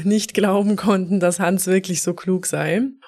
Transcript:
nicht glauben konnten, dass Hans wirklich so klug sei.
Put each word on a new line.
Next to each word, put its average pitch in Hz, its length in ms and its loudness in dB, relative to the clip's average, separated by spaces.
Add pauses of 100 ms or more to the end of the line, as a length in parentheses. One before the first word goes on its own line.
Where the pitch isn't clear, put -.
nicht 208 300 0
glauben 202 420 2
konnten, 190 440 0
dass 175 200 0
Hans 185 260 0
wirklich 185 360 0
so 165 100 -2
klug 185 320 -2
sei. 156 380 0 (260)